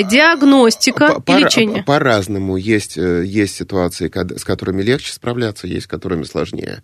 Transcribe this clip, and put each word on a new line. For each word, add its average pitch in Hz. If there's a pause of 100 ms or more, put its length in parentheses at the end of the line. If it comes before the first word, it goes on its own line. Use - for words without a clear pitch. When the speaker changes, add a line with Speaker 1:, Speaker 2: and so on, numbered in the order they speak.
Speaker 1:
по-, 190
Speaker 2:
диагностика 269
Speaker 1:
по-, -
Speaker 2:
и -
Speaker 1:
пора-, 175
Speaker 2:
лечение. 214
Speaker 1:
по-разному. 104
Есть, 104
э, 87
есть 98
ситуации, 87
кад-, 90
с -
которыми 95
легче 120
справляться, 120
есть 92
с -
которыми 85
сложнее. -